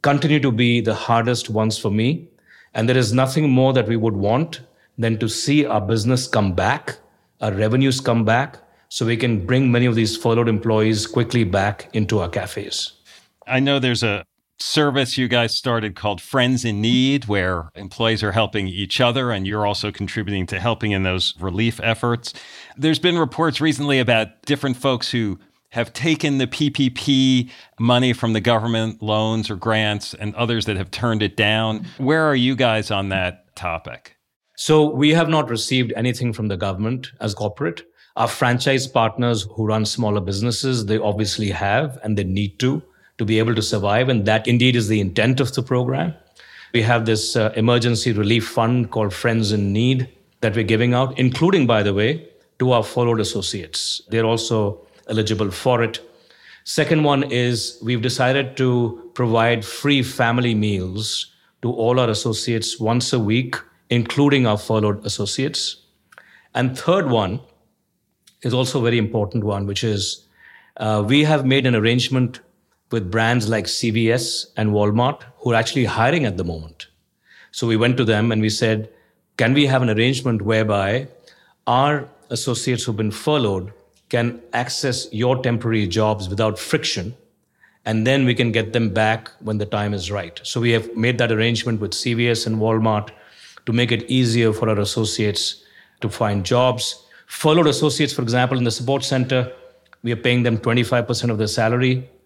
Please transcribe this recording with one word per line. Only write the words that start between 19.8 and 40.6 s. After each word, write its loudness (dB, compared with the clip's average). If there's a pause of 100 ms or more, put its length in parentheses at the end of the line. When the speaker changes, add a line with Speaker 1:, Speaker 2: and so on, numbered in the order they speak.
Speaker 2:
contributing -6
to -6
helping -2
in 0
those -2
relief -2
efforts. -2 (420)
There's 0
been 0
reports -2
recently 0
about 0
different -2
folks -2
who -2 (340)
have -4
taken 0
the 0
P -2
P 0
P 0 (260)
money 2
from -2
the 0
government 0
loans 0
or -8
grants, -2
and -8
others -2
that -2
have -8
turned -2
it -2
down. 0 (120)
Where 2
are 2
you 2
guys 0
on -2
that -4
topic? -10 (400)
Speaker 1:
So 4
we 2
have 4
not 0
received -2
anything -2
from -4
the -2
government -4
as -4
corporate. -4 (320)
Our 0
franchise 0
partners 0
who -2
run 0
smaller -2
businesses, -2